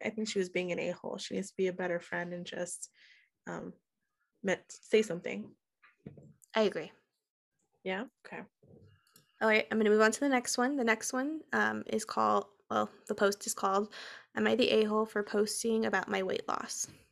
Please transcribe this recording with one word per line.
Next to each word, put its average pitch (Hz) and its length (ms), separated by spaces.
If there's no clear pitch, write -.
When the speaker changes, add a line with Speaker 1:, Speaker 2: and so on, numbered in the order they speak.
Speaker 1:
I 214 60
think 220 180
she 208 100
was 180 100
being 180 240
an 170 60
a-hole. 175 400
She 202 160
needs 196 140
to - 80
be 190 100
a 185 60
better 180 260
friend 175 340
and 175 140
just, - 420
um, 175 240
met-, 185 260
say - 320
something. 196 480
Speaker 2:
I 220 80
agree. 165 300
Speaker 1:
Yeah? 190 220
Okay. - 160
Speaker 2:
All 220 60
right, 214 220
I'm 220 80
gonna 220 120
move 214 100
on 220 120
to - 80
the 285 80
next 247 280
one. 254 200
The 254 80
next 220 280
one, 294 280
um, 214 360
is 110 160
called, 107 420
well, 107 180
the 107 60
post 202 320
is 220 80
called 202 380
am 214 100
I 220 80
the 240 140
a-hole 214 380
for 214 160
posting 220 640
about 202 240
my 190 120
weight - 240
loss? - 420